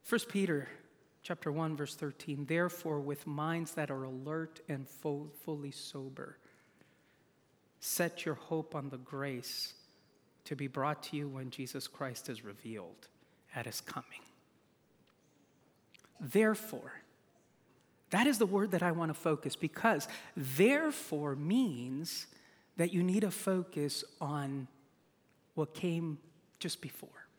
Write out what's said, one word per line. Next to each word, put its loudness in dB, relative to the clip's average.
First 2
Peter 2
chapter -4
one, 0
verse -4
thirteen, -6
"Therefore, 2
with -4
minds 0
that 0
are -2
alert -4
and -4
full, -4
fully -6
sober, -10
set -2
your 0
hope -4
on -4
the -8
grace -6
to -4
be -4
brought 0
to -6
you -2
when -8
Jesus -6
Christ -6
is -8
revealed -12
at -4
his -8
coming." -10
Therefore, 2
that 6
is 6
the 8
word 4
that 4
I 6
want 2
to -2
focus, 2
because 4
therefore 4
means 0
that 4
you 4
need 4
to 2
focus 0
on -2
what 0
came 0
just -4
before. -12